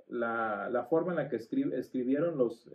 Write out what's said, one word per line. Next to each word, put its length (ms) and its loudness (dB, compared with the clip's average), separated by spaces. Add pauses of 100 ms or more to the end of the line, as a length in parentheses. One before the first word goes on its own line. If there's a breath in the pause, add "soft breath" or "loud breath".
la, 600 -2
la 160 0
forma 260 2
en 60 -2
la 120 -2
que 80 -2
escri-, 360 -2
escribieron 640 0
los, 380 0